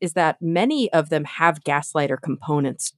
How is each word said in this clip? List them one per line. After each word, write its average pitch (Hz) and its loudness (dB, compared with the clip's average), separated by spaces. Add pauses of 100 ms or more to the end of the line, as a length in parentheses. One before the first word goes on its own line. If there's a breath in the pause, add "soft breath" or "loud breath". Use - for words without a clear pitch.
is 175 -4
that 165 2
many 214 0
of 156 2
them 151 0
have 165 2
gaslighter 143 0
components 139 -4